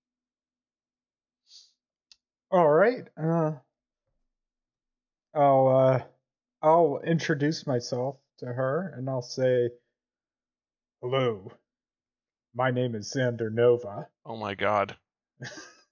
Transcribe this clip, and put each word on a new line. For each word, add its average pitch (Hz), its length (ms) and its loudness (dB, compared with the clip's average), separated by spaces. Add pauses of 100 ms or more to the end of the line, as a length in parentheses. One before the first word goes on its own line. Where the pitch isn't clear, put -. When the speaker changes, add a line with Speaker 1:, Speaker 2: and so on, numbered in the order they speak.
(2500)
Speaker 1:
All 175 200 4
right. 202 360 2 (160)
Uh, 160 340 0 (1800)
I'll, 139 320 4
uh, 131 320 4 (640)
I'll 156 440 4
introduce 156 600 -2
myself 127 480 -4 (220)
to - 80 -14
her, 131 500 -4
and 131 140 -8
I'll 131 120 -6
say, 123 500 0 (1300)
"Hello, 123 500 -4 (1040)
my 127 160 0
name 123 240 -2
is 101 180 -12
Xander 117 380 -2
Nova." 120 560 2 (180)
Speaker 2:
Oh 113 120 -12
my 104 180 -6
god. 101 400 0 (460)
Speaker 1:
<laughs> 135 80 -14 (420)